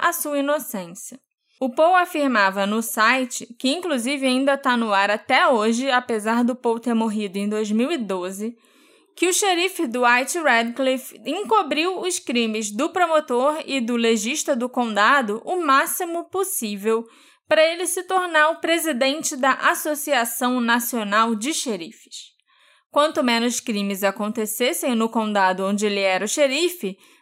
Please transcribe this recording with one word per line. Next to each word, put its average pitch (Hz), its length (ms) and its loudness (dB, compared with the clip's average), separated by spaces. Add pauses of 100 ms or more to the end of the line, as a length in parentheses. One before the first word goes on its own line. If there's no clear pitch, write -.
a 339 80 2
sua 294 280 -2
inocência. 254 800 -6 (380)
O 254 120 -2
Paul 320 240 4
afirmava 247 720 2
no 220 160 -2
site, 240 640 0 (120)
que 254 100 -2
inclusive 277 580 -2
ainda 269 320 2
tá 262 180 0
no 226 160 0
ar 196 160 4
até 262 400 2
hoje, 233 400 2
apesar 240 560 0
do 240 120 0
Paul 233 240 -2
ter 240 120 -2
morrido 214 460 -2
em 202 100 -2
dois 214 220 -2
mil 233 220 2
e 339 40 -2
doze, 196 600 -6 (600)
que 339 120 2
o 370 40 2
xerife 359 540 0
Dwight 247 520 2
Radcliffe 254 840 0
encobriu 349 760 0
os 349 180 -4
crimes 226 520 -2
do 262 200 -2
promotor 302 760 0
e 269 160 -2
do 240 160 -2
legista 233 600 0
do 240 120 -4
condado 226 800 2
o 359 180 -2
máximo 330 640 0
possível 226 760 -2 (440)
pra 311 140 4
ele 339 240 0
se 359 160 -4
tornar 349 480 2
o 320 100 -4
presidente 311 760 0
da 262 160 2
Associação 269 1080 0
Nacional 233 720 0
de 233 200 -4
Xerifes. - 800 -10 (560)
Quanto 302 320 2
menos 233 380 0
crimes 202 420 -4
acontecessem 220 920 -2
no 226 140 0
condado 202 580 2
onde 202 200 0
ele 202 140 0
era 190 240 2
o 214 40 -4
xerife, 285 680 0 (260)